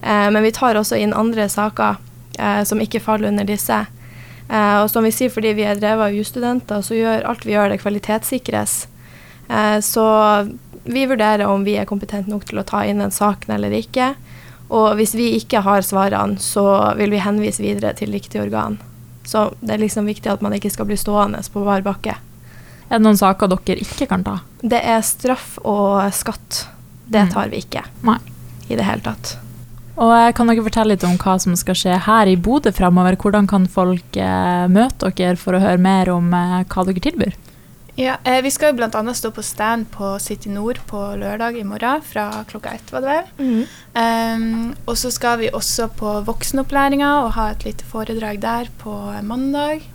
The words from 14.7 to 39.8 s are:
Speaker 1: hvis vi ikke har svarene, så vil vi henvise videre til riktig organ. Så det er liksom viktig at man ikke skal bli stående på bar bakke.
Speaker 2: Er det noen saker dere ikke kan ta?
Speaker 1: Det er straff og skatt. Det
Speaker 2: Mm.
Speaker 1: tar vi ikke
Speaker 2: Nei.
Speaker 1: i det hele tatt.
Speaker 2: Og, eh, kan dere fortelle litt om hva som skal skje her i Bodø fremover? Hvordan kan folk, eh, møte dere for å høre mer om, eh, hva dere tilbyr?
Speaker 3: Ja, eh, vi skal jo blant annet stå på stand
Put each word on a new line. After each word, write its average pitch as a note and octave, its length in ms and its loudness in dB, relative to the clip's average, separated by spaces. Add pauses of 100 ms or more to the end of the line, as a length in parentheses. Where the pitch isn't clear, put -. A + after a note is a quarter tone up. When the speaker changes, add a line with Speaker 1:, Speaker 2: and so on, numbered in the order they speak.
Speaker 1:
hvis A3 180 2
vi A#3 220 2
ikke G#3+ 260 0
har G3+ 160 4
svarene, G3 580 0
så G3+ 280 2 (320)
vil G#3 120 2
vi G3+ 120 0
henvise G#3 420 -2
videre G3+ 320 -2
til G#3 160 -6
riktig G3+ 300 -6
organ. G#3 340 -4 (480)
Så - 240 0 (100)
det G#3+ 140 -4
er G#3+ 100 0
liksom G#3 240 -2
viktig G#3+ 240 -6
at G3+ 140 -2
man G3+ 80 -2
ikke G3+ 180 -4
skal G#3+ 140 -6
bli G3+ 160 -2
stående G#3 400 0 (100)
på G3+ 140 -4
bar G3 160 2
bakke. G3+ 320 -4 (760)
Speaker 2:
Er A3+ 120 2
det A3 40 6
noen G#3+ 160 8
saker F#3+ 320 4
dere F#3 300 -2
ikke - 260 -4
kan F#3 160 -2
ta? G3 140 -4 (240)
Speaker 1:
Det A#3 180 0
er A3+ 240 2
straff - 600 -4
og G3+ 480 2
skatt. - 540 -6 (400)
Det G#3+ 160 4
Speaker 2:
Mm. F3+ 80 4
Speaker 1:
tar G3+ 160 -2
vi - 140 -6
ikke - 240 -10 (180)
Speaker 2:
Nei. A3 140 2 (500)
Speaker 1:
i - 80 -4
det - 80 0
hele C#3+ 160 -2
tatt. - 380 -8 (580)
Speaker 2:
Og, A#3 160 4
eh, A#3 220 6
kan A#3 140 2
dere A3+ 140 4
fortelle A3 300 2
litt F#3+ 140 2
om F3+ 120 4
hva F#3 220 2
som F3+ 160 2
skal F#3 180 -2
skje F3+ 200 0 (100)
her G#3+ 240 6
i F#3 80 6
Bodø G#3 400 2
fremover? F3+ 400 4
Hvordan G3+ 320 2
kan F#3+ 200 4
folk, F3+ 500 0
eh, F#3 500 2
møte G3 480 4
dere F3+ 220 0
for F#3 160 -2
å F#3 80 4
høre F#3 180 4
mer F#3 320 4
om, F3 220 2
eh, F3+ 320 0
hva F#3 200 -2
dere F#3 140 -2
tilbyr? G#3+ 340 -2 (640)
Speaker 3:
Ja, B3+ 300 -2
eh, B3+ 160 4
vi C4+ 80 0
skal D4+ 240 2
jo A#3+ 60 -2
blant A3+ 160 -2
annet A3 200 -2
stå A3 160 -6
på A3 100 -12
stand A3 480 -2